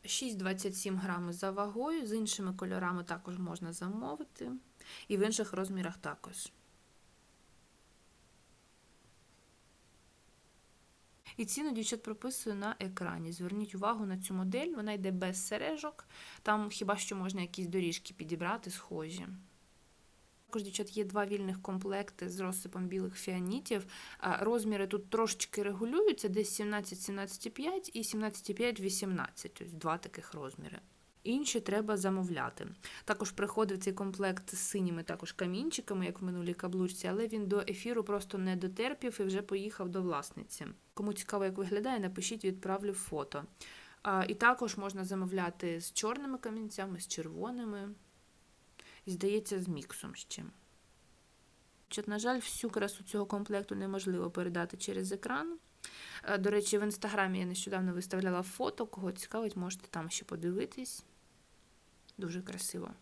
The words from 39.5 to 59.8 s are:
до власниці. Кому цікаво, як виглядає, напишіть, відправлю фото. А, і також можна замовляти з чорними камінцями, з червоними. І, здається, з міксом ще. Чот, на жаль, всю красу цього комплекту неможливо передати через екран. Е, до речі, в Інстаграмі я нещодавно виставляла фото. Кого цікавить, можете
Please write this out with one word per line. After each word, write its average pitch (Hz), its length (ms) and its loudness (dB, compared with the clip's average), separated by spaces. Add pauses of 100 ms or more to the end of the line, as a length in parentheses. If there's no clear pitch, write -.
до 185 140 0
власниці. 151 640 -2 (280)
Кому 208 180 0
цікаво, 202 320 0
як 190 140 0
виглядає, 208 420 2
напишіть, 185 440 -2
відправлю 190 480 2
фото. 147 520 -2 (580)
А, 190 260 4
і 214 60 2
також 233 420 6
можна 196 280 -2
замовляти 180 760 0
з - 120 -2
чорними 262 460 0
камінцями, 214 600 -4
з - 80 -8
червоними. 202 800 -4 (1160)
І, 190 60 -4
здається, 196 520 2
з 180 60 -2
міксом - 460 -4
ще. - 300 -10 (1400)
Чот, 208 200 -2
на 208 100 0
жаль, 240 180 4
всю - 340 0
красу 202 340 0
цього 202 220 2
комплекту 202 480 0
неможливо 190 560 0
передати 175 460 0
через 190 360 -2
екран. 277 460 -2 (640)
Е, - 160 2
до 196 120 4
речі, 208 280 6
в 208 40 6
Інстаграмі 202 560 2
я 185 80 2
нещодавно 185 480 0
виставляла 185 480 2
фото. 220 440 0
Кого 185 260 -2
цікавить, 214 440 -2
можете 185 320 -4